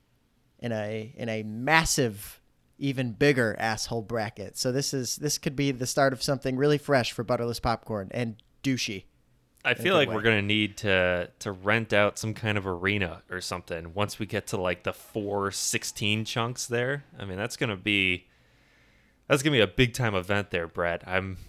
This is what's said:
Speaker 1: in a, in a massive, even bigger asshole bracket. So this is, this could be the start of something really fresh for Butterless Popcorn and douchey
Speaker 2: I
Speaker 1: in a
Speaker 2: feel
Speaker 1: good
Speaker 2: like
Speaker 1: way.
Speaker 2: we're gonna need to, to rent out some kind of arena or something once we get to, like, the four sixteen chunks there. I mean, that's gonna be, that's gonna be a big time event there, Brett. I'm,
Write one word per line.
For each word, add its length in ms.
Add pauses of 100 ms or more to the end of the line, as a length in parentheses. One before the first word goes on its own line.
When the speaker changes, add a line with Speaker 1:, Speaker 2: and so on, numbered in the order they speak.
(600)
Speaker 1:
in 120
a, 440
in 140
a 140
massive, 1000 (380)
even 320
bigger 480
asshole 420
bracket. 560
So 140
this 200
is, 260
this 200
could 180
be 140
the 160
start 280
of 100
something 340
really 220
fresh 320
for 120
Butterless 360
Popcorn 500
and 280 (260)
douchey 400 (600)
Speaker 2:
I 100
Speaker 1:
in 40
a 20
Speaker 2:
feel 140
Speaker 1:
good 40
Speaker 2:
like 120
Speaker 1:
way. 60
Speaker 2:
we're 80
gonna 180
need 360
to, 520 (100)
to 120
rent 420
out 240
some 160
kind 240
of 80
arena 640
or 100
something 540
once 240
we 80
get 220
to, 100
like, 240
the 120
four 580
sixteen 760
chunks 400
there. 380 (160)
I 60
mean, 120
that's 200
gonna 200
be, 480 (1000)
that's 160
gonna 140
be 40
a 60
big 260
time 220
event 340
there, 180
Brett. 380
I'm, 320 (120)